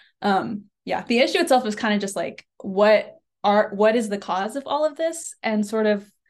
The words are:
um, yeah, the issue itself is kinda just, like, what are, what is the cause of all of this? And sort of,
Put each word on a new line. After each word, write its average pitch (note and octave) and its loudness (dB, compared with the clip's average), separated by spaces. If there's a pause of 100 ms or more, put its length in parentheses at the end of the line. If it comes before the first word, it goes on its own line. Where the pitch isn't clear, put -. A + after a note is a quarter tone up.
(220)
um, G3+ -2 (180)
yeah, F3+ -4
the A#3+ 0
issue C#4 2
itself C4 2
is G#3+ -4
kinda G#3 0
just, G3 -6
like, - -8 (120)
what G#3 2 (260)
are, G#3 2
what G#3+ 4
is A3 -2
the G3+ -4
cause G3 -4
of C#4 -6
all D4 -2
of D4 -2
this? E4 -6
And G#3+ 0
sort A3 0
of, G#3 0 (220)